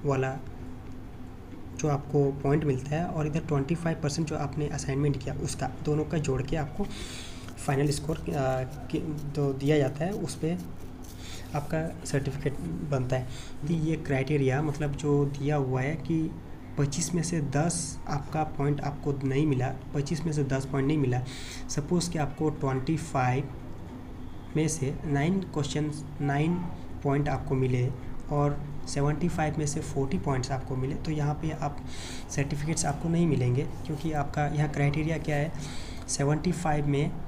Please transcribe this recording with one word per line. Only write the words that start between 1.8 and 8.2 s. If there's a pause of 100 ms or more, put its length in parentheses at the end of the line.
आपको
point
मिलता
है
और
इधर
ट्वेंटी
फ़ाइव
परसेंट
जो
आपने
assignment
किया,
उसका, (140)
दोनों
का
जोड़
के
आपको (720)
final
score,
आ, (420)